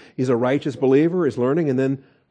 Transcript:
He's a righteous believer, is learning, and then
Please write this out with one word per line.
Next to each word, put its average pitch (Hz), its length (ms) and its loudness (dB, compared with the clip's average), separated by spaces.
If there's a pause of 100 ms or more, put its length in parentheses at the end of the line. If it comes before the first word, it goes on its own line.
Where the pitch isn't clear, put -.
(160)
He's 127 120 -2
a 127 80 2
righteous 127 400 -2
believer, 156 500 2
is 120 120 -4
learning, 143 320 0
and 127 80 -2
then 135 260 -2 (260)